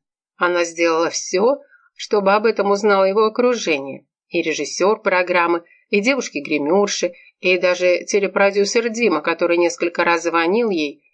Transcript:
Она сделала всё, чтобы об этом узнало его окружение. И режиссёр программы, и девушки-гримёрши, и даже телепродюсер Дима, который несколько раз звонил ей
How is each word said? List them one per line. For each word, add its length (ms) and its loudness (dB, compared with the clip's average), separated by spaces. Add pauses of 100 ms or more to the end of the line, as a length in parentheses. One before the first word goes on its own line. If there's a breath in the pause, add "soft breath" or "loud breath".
(360)
Она 280 0
сделала 440 0
всё, 500 0 (360 loud breath)
чтобы 380 0
об 140 2
этом 260 0
узнало 320 2
его 220 2
окружение. 840 -2 (180)
И 160 -2
режиссёр 600 -2
программы, 600 0 (280 soft breath)
и 100 0
девушки-гримёрши, 1120 -2 (260 loud breath)
и 200 2
даже 480 2
телепродюсер 840 0
Дима, 320 0
который 360 -2
несколько 460 0
раз 220 0
звонил 460 0
ей 440 -6